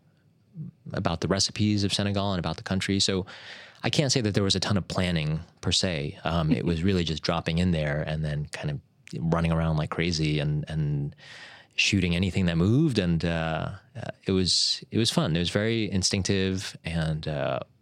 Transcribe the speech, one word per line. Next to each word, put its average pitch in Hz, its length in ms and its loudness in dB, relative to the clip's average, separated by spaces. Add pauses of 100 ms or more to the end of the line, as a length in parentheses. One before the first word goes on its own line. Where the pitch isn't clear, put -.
(920)
about 87 280 -2
the - 80 -2
recipes 101 560 2
of 98 100 0
Senegal 101 380 0
and 92 80 -2
about 82 160 -2
the - 60 -12
country. 98 380 0
So 95 260 0 (560)
I - 80 0
can't 139 220 2
say 139 80 2
that 104 140 2
there 104 100 2
was 98 120 2
a 92 40 -2
ton 101 160 0
of 87 120 -2
planning 80 520 0 (200)
per 90 120 -2
se. 78 520 0
Um, 80 260 2
it 55 140 2
was 82 180 0
really 92 220 4
just 78 180 -4
dropping 85 360 0
in 92 120 4
there 76 360 0
and 78 180 -4
then 76 280 -4
kind - 180 -6
of 71 100 -6 (400)
running 82 320 2
around 80 240 2
like 76 140 -2
crazy 78 500 0
and, 76 280 -2
and 73 460 -2 (640)
shooting 90 380 2
anything 92 320 2
that 85 100 2
moved. 113 420 4
And, 85 260 2
uh, 82 460 -2 (260)
uh, - 140 -10 (160)
it 98 60 2
was, - 580 0
it 107 80 0
was 117 120 2
fun. 104 240 2
It 82 40 2
was 85 120 0
very 110 400 0
instinctive, 95 960 0
and, 80 420 -2
uh, 67 340 -2 (220)